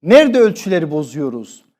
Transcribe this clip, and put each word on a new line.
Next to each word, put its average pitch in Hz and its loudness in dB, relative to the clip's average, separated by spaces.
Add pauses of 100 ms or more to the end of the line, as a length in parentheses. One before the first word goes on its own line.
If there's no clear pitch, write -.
Nerede 247 4
ölçüleri 185 -2
bozuyoruz? 135 -10 (160)